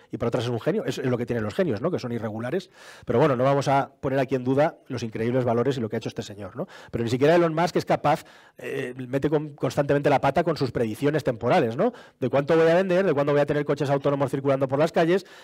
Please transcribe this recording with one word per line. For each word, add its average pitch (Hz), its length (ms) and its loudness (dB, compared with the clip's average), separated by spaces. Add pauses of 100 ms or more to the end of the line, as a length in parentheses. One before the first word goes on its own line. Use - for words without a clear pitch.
(120)
y - 60 -6
para 117 120 -2
otras 117 160 -2
es 123 40 -2
un 120 100 -2
genio. 190 240 -2
Es, 135 140 -4
es 151 80 -6
lo 123 140 0
que 120 80 -4
tienen 120 160 -4
los 104 100 -6
genios, 151 280 -2
¿no? 165 100 -2
Que 147 80 -4
son 120 140 -8
irregulares. 117 580 -6 (340)
Pero 117 140 2
bueno, 143 160 4
no 120 80 0
vamos 139 240 2
a 135 240 2 (100)
poner 135 160 -2
aquí 135 160 0
en 127 100 -2
duda 139 440 2
los 123 160 -8
increíbles 120 420 -2
valores 120 320 2
y 127 40 -4
lo 110 60 -2
que 113 100 -6
ha - 20 -4
hecho 117 100 -6
este 113 140 -8
señor, 101 320 -14
¿no? 160 120 -8 (220)
Pero 117 140 -4
ni 113 80 -2
siquiera 139 240 4
Elon 170 180 2
Musk 170 220 -2
es 151 100 -2
capaz, 156 400 0 (320)
eh, 127 380 -8 (120)
mete 139 220 -2
con, 151 240 -2
constantemente 143 560 0
la 135 100 4
pata 143 240 2
con 165 140 -2
sus 131 140 -2
predicciones 131 520 -2
temporales, 123 540 0
¿no? 233 160 0 (260)
De 131 80 -2
cuánto 139 300 2
voy 165 100 6
a 165 60 6
vender, 185 320 2
de 170 80 2
cuándo 143 200 0
voy 143 80 4
a 143 40 2
tener 147 200 -2
coches 143 260 -2
autónomos 143 400 0
circulando 135 360 0
por 135 120 0
las 160 120 2
calles, 175 360 2 (160)